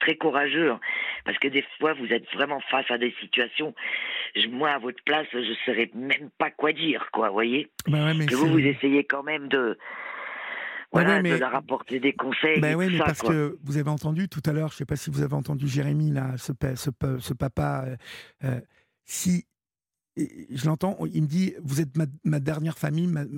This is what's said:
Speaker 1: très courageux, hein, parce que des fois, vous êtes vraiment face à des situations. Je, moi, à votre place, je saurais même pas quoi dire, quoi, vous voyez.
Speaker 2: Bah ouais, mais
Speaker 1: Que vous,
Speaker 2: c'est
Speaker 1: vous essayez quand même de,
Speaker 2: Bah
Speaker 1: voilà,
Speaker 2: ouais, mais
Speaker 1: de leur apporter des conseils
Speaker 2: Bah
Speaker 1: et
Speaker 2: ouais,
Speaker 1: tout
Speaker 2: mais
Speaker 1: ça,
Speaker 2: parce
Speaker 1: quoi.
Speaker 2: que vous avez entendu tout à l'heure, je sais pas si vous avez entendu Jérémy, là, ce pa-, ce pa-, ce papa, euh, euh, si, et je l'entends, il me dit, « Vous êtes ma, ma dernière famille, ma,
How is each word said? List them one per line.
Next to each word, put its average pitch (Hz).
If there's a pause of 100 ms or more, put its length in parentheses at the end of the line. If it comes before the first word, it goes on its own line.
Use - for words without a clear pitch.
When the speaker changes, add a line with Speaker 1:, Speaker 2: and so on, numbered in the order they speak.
Speaker 1:
très 160
courageux, 147
hein, 107 (440)
parce -
que 139
des 135 (140)
fois, 156
vous 135
êtes 110 (100)
vraiment 139 (100)
face 135
à 120
des 120
situations. 123 (600)
Je, 107
moi, 135
à 143
votre 120
place, 151
je 117 (100)
saurais 117
même 135
pas 151
quoi 151
dire, 156
quoi, 110
vous 95
voyez. 117 (160)
Speaker 2:
Bah 151
ouais, 156
mais 156
Speaker 1:
Que 135
vous, 143
Speaker 2:
c'est 160
Speaker 1:
vous 160
essayez 139
quand 139
même 147
de, 123 (1120)
Speaker 2:
Bah -
Speaker 1:
voilà, 170
Speaker 2:
ouais, 156
mais 175
Speaker 1:
de 165
leur 123
apporter 131
des 135
conseils 156
Speaker 2:
Bah 151
Speaker 1:
et -
Speaker 2:
ouais, 180
Speaker 1:
tout 185
Speaker 2:
mais 170
Speaker 1:
ça, 160
Speaker 2:
parce 151
Speaker 1:
quoi. 117
Speaker 2:
que 147
vous 143
avez 147
entendu 156
tout 143
à 156
l'heure, 156
je -
sais 143
pas 147
si -
vous 143
avez 143
entendu 143
Jérémy, 147
là, 131
ce 123
pa-, 131
ce 143
pa-, 131
ce -
papa, 139
euh, 127 (480)
euh, 127 (440)
si, - (720)
et 151 (260)
je 135
l'entends, 180 (140)
il 160
me 151
dit, « 185
Vous 139
êtes 143
ma, 160 (200)
ma 151
dernière 151
famille, 156
ma, 160 (160)